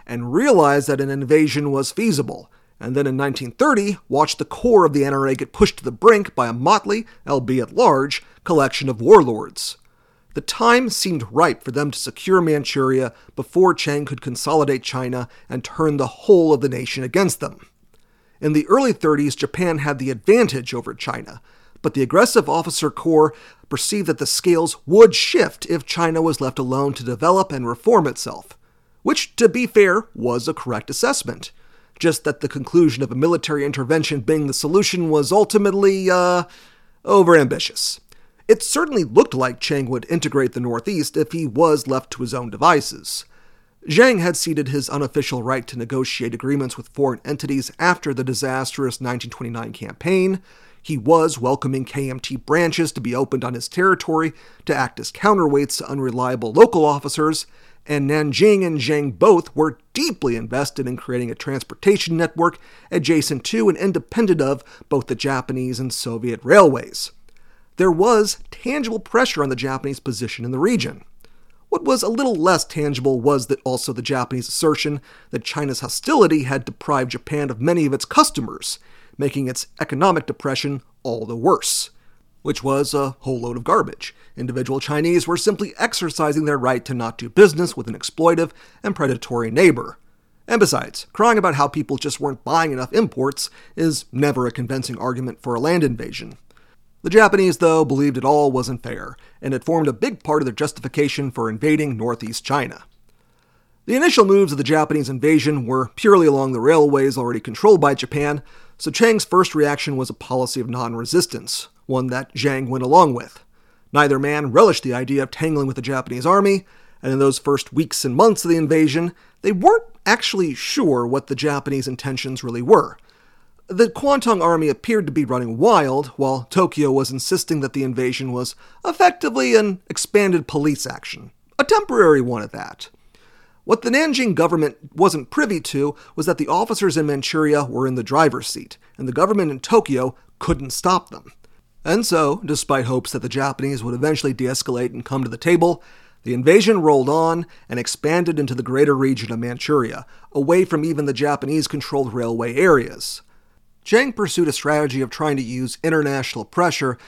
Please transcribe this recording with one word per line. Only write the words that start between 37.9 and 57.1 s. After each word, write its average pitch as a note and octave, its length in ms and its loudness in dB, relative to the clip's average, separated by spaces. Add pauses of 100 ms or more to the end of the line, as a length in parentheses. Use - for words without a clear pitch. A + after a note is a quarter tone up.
It A3 160 4
certainly C#4+ 400 -2
looked C3+ 320 2
like B2+ 240 -2
Chiang C#3 320 -4
would B2 180 -6
integrate C#3 440 -2
the - 60 -6
Northeast B2 560 -4
if D3+ 180 -2
he E3 120 -4
was C#3+ 400 2
left C3 260 -4
to B2 120 -10
his A#2 100 -8
own B2 160 -8
devices. C3+ 760 0 (640)
Zhang A3 320 4
had F3 160 0
ceded D3+ 340 -4
his C#3 200 -4
unofficial C3+ 540 -4
right B2+ 240 -4
to B2 100 -14
negotiate A#2+ 560 -6
agreements C3+ 420 -4
with - 140 -18
foreign C3+ 340 -2
entities C3+ 540 -6
after F3 340 -2
the B2+ 120 -6
disastrous C3 760 -4
nineteen B2 300 -8
twenty-nine A#2 440 -12
campaign. F#3 680 -2 (400)
He D#3 160 -6
was D#3+ 400 2
welcoming C3 480 -2
K C#3 240 -6
M C3 100 -10
T - 180 -10
branches E3 560 0
to A#2+ 80 -10
be A#2+ 120 -6
opened C3 300 -2
on B2 100 -6
his B2 140 -10
territory E3+ 640 0 (320)
to - 80 -2
act C3 260 -4
as - 120 -12
counterweights D3+ 680 2
to - 100 -10
unreliable B2+ 640 -4
local D#3+ 320 8
officers, D3 640 0 (400)